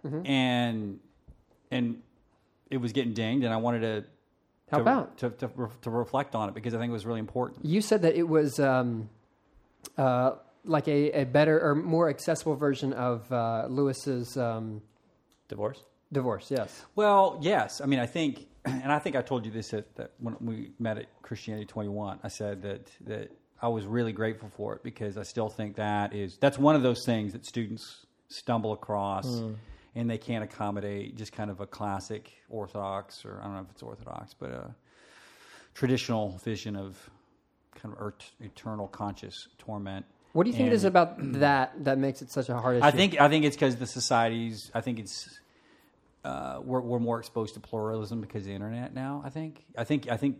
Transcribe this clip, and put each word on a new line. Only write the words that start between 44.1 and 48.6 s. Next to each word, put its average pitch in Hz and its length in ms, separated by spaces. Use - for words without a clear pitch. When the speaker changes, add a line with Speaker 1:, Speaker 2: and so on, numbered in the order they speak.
Speaker 2:
I 117 60
think 117 180
it's, - 420
uh, 67 380
we're, 127 180
we're 120 180
more 117 200
exposed 113 360
to 107 60
pluralism 110 600
because 104 220
of 98 60
the 101 60
internet 113 400